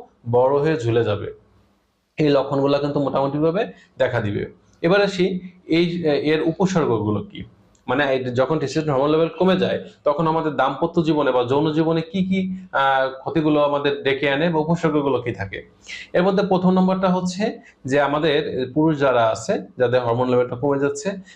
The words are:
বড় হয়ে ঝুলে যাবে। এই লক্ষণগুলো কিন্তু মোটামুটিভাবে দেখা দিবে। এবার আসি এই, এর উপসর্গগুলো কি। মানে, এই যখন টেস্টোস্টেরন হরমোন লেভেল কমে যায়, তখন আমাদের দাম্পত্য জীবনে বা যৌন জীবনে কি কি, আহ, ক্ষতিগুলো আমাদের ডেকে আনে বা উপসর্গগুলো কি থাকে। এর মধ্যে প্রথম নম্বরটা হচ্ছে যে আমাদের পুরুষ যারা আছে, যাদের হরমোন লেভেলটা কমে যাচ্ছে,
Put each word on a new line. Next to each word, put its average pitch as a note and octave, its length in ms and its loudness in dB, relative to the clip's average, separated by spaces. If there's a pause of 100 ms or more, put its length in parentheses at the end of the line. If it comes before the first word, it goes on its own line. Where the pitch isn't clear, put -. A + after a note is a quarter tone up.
(300)
বড় B2+ 320 4
হয়ে D#3 140 0
ঝুলে A#2 280 0
যাবে। G#2 240 -4 (920)
এই D3+ 100 2
লক্ষণগুলো C#3 500 2
কিন্তু C#3+ 220 -2
মোটামুটিভাবে D3 640 0 (360)
দেখা A#2 220 0
দিবে। G#2 220 -4 (400)
এবার F#3+ 200 2
আসি F#3+ 220 0 (420)
এই, E3+ 200 2 (460)
এর D#3 100 2
উপসর্গগুলো C3+ 760 0 (100)
কি। - 100 -14 (480)
মানে, B2+ 140 0 (100)
এই C3 120 2
যখন B2+ 340 0
টেস্টোস্টেরন D3 360 -2
হরমোন C#3 160 2
লেভেল D#3+ 280 2
কমে F3+ 180 2
যায়, A#2 220 0 (260)
তখন D3 220 0
আমাদের D#3 300 0
দাম্পত্য C#3 480 -2
জীবনে D3+ 280 2
বা B2 120 2
যৌন C#3 280 2
জীবনে E3 280 0
কি F#3+ 280 -4
কি, F#3+ 120 0 (320)
আহ, C3+ 320 2 (160)
ক্ষতিগুলো D3+ 400 0
আমাদের C#3+ 320 2 (100)
ডেকে C3+ 280 0
আনে C#3+ 200 0
বা D#3+ 100 0
উপসর্গগুলো D3+ 600 0
কি A#2+ 100 -4
থাকে। G2 260 -10 (540)
এর F3+ 100 2
মধ্যে F#3+ 240 2
প্রথম F#3 240 2
নম্বরটা F#3 380 2
হচ্ছে F3+ 340 -2 (440)
যে C3 140 0
আমাদের D3 380 2 (360)
পুরুষ D#3 260 2
যারা B2 280 4
আছে, - 240 -2 (260)
যাদের B2 220 2
হরমোন A#2+ 280 0
লেভেলটা B2 280 0
কমে C#3 220 0
যাচ্ছে, C#3+ 300 -2 (280)